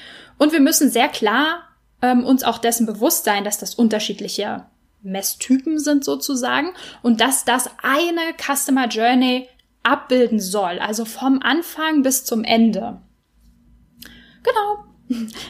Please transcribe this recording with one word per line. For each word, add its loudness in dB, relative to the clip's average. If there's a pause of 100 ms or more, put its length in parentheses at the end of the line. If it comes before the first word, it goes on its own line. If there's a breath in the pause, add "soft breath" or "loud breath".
(380 loud breath)
Und 4
wir 4
müssen 4
sehr 2
klar, -2 (380)
ähm, 2
uns 2
auch 0
dessen 0
bewusst 0
sein, 0
dass -6
das -10
unterschiedliche -2 (360)
Messtypen -2
sind 2
sozusagen -2 (320 loud breath)
und 2
dass 2
das 0 (120)
eine 0
Customer 0
Journey 2 (340)
abbilden 2
soll, -2
also -4
vom 0
Anfang 0
bis 0
zum -2
Ende. 2 (1400 loud breath)
Genau. -2 (640 loud breath)